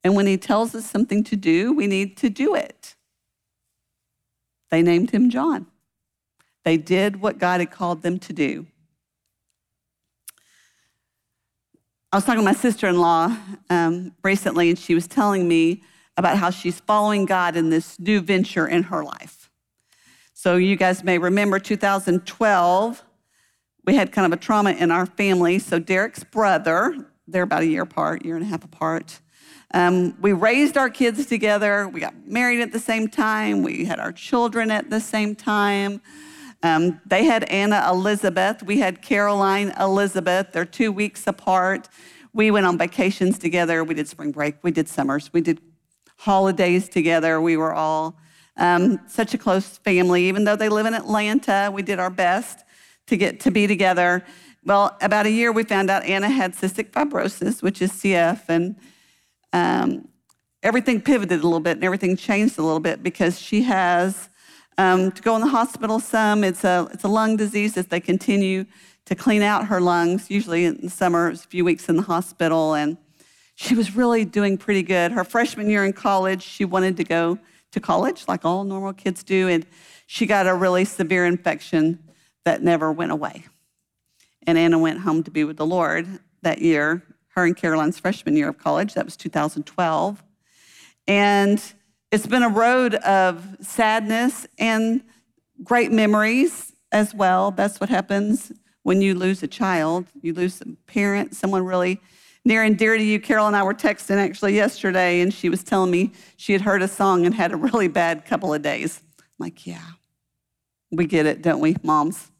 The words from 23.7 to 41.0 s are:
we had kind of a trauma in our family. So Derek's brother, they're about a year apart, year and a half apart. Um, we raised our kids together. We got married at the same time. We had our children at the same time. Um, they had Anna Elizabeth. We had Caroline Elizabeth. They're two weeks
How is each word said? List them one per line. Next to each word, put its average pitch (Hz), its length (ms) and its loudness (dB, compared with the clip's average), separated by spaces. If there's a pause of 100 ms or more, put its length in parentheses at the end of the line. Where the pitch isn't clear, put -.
we - 100 4
had 285 180 2
kind 190 140 2
of 165 60 2
a 175 100 -4
trauma 208 300 2
in 170 180 0
our 180 160 0
family. 185 520 2
So - 200 -4
Derek's 190 460 -2
brother, 202 840 0 (220)
they're 180 140 -2
about - 200 0
a 165 40 2
year 165 160 0
apart, 165 420 -4
year 165 120 -6
and 165 80 -6
a 214 40 -6
half 165 160 -6
apart. - 560 -8 (520)
Um, 180 480 2
we 202 120 2
raised 240 440 2
our 269 140 2
kids 240 360 -2
together. 208 600 0
We 175 140 -10
got - 260 -10
married 240 340 0
at 233 120 -4
the 226 80 -4
same 220 260 -2
time. 214 560 -2
We - 220 -4
had - 160 -4
our - 100 -6
children 226 600 -2
at 208 180 -4
the 220 100 -2
same 214 360 -4
time. 202 680 -2 (600)
Um, 165 440 2
they 196 180 2
had 226 200 2
Anna 196 440 0
Elizabeth. 190 720 0
We 208 180 0
had 185 200 -2
Caroline 202 800 0
Elizabeth. 190 720 0
They're 170 120 -4
two 214 280 -2
weeks 202 340 -6